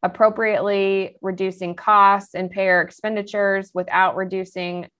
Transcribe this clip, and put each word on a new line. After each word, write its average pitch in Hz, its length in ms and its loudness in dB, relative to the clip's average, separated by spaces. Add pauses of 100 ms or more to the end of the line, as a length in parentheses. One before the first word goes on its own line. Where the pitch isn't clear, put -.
appropriately 202 1160 0
reducing 185 560 -6
costs 196 580 4
and 185 160 -6
payer 185 300 2
expenditures 202 920 -2
without 180 440 0
reducing 185 720 -6 (120)